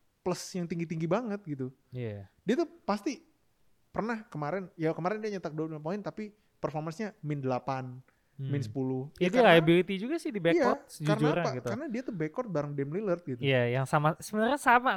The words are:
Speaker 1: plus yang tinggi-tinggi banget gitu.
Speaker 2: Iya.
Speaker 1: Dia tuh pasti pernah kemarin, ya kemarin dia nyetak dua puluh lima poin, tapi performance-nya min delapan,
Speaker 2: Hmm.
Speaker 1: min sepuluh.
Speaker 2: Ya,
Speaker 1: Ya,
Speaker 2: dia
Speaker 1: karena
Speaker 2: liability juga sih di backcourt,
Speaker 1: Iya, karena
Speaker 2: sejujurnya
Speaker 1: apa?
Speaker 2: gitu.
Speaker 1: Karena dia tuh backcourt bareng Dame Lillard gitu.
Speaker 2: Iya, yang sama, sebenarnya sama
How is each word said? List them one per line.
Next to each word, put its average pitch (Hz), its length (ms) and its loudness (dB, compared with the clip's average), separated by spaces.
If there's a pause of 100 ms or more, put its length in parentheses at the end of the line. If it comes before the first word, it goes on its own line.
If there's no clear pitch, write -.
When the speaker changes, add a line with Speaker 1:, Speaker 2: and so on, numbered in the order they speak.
(200)
Speaker 1:
plus 175 180 -2 (140)
yang 175 140 -4
tinggi-tinggi 165 440 -4
banget 202 340 -2
gitu. 131 300 -6 (160)
Speaker 2:
Iya. 107 400 -10 (120)
Speaker 1:
Dia 220 140 0
tuh 330 140 0 (140)
pasti 202 420 -4 (640)
pernah 220 340 -4
kemarin, 160 520 -6
ya 160 180 0
kemarin 175 240 -2
dia 214 160 -6
nyetak 175 160 -6
dua 156 160 -4
puluh 160 80 -10
lima 151 100 -12
poin, 170 140 -4
tapi 208 320 -8 (280)
performance-nya 160 640 -6
min 147 220 -4
delapan, 131 560 -4 (360)
Speaker 2:
Hmm. 135 140 -8
Speaker 1:
min 127 120 0
sepuluh. 131 540 -2
Speaker 2:
Ya, - 60 -20
Speaker 1:
Ya, 180 80 4
Speaker 2:
dia 190 120 2
Speaker 1:
karena 226 120 10
Speaker 2:
liability 170 460 6
juga 247 200 -4
sih 330 120 -4
di 220 80 -4
backcourt, 262 420 4
Speaker 1:
Iya, - 140 -20 (100)
karena 151 160 2
Speaker 2:
sejujurnya 151 240 2
Speaker 1:
apa? 160 120 0
Speaker 2:
gitu. 123 120 -6
Speaker 1:
Karena 226 200 -4
dia 240 140 -4
tuh 262 140 -8
backcourt 156 340 -6
bareng 147 240 -4
Dame 139 180 -4
Lillard 175 320 -2
gitu. 127 160 -6
Speaker 2:
Iya, 135 220 4 (100)
yang 131 140 0
sama, 151 320 2
sebenarnya 226 400 0
sama 247 400 4